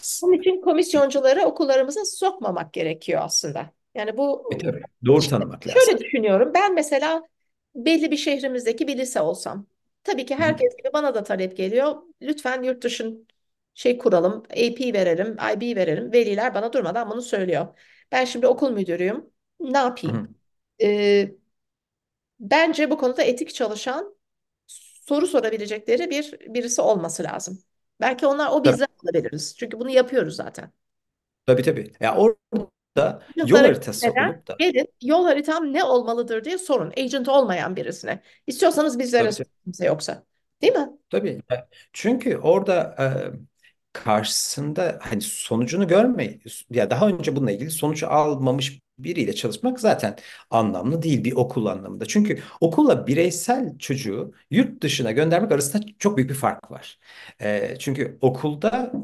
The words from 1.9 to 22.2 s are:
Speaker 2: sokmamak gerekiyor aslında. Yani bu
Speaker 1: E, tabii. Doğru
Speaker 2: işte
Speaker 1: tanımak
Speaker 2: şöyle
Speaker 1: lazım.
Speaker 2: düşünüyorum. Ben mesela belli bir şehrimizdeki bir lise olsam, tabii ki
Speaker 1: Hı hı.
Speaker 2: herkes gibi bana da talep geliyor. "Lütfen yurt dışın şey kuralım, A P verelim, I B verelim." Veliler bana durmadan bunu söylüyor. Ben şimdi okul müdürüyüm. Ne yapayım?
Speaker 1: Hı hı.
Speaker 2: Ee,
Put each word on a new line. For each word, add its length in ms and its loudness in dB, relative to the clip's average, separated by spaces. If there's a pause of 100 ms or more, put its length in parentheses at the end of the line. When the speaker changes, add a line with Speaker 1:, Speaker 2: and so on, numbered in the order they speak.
Speaker 2:
sokmamak 680 -4
gerekiyor 520 -2
aslında. 460 -4 (240)
Yani 220 -6
bu 380 -2
Speaker 1:
E, 40 -6
tabii. 240 -4 (220)
Doğru 140 6
Speaker 2:
işte 120 0
Speaker 1:
tanımak 340 -4
Speaker 2:
şöyle 120 2
Speaker 1:
lazım. 220 8
Speaker 2:
düşünüyorum. 560 2
Ben 200 4
mesela 480 0 (520)
belli 360 2
bir 60 -2
şehrimizdeki 680 -2
bir 120 -4
lise 220 -4
olsam, 460 -4 (380)
tabii 220 -4
ki 80 -4
Speaker 1:
Hı 40 -8
hı. 40 0
Speaker 2:
herkes 340 0
gibi 160 -6
bana 220 0
da 80 -2
talep 340 -4
geliyor. 380 0 (280)
"Lütfen 400 -6
yurt 200 -4
dışın 440 -6 (480)
şey 240 0
kuralım, 520 2
A 240 0
P 180 -4
verelim, 440 0 (200)
I 40 -6
B 160 -4
verelim." 360 -2
Veliler 420 2
bana 180 -4
durmadan 380 -2
bunu 120 -6
söylüyor. 440 -2 (460)
Ben 120 2
şimdi 220 -2
okul 240 4
müdürüyüm. 540 -2 (360)
Ne 180 0
yapayım? 380 -2
Speaker 1:
Hı 40 -2
hı. 680 -6
Speaker 2:
Ee, 460 2 (1040)